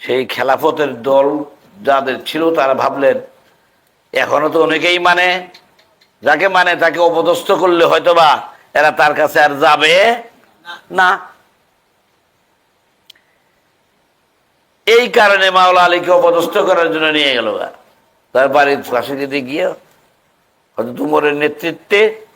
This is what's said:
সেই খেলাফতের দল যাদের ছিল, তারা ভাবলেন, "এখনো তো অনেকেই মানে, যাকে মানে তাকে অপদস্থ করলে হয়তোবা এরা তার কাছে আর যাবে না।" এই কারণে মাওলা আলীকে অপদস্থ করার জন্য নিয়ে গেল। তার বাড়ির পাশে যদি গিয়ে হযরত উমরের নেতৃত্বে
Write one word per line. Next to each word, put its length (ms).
সেই 240
খেলাফতের 760
দল 420
যাদের 420
ছিল, 300
তারা 180
ভাবলেন, 460
"এখনো 360
তো 140
অনেকেই 360
মানে, 480
যাকে 260
মানে 280
তাকে 240
অপদস্থ 520
করলে 340
হয়তোবা 680
এরা 180
তার 220
কাছে 260
আর 200
যাবে 640
না।" 380
এই 240
কারণে 420
মাওলা 320
আলীকে 280
অপদস্থ 460
করার 360
জন্য 120
নিয়ে 280
গেল। 340
তার 160
বাড়ির 440
পাশে 260
যদি 240
গিয়ে 260
হযরত 220
উমরের 340
নেতৃত্বে 920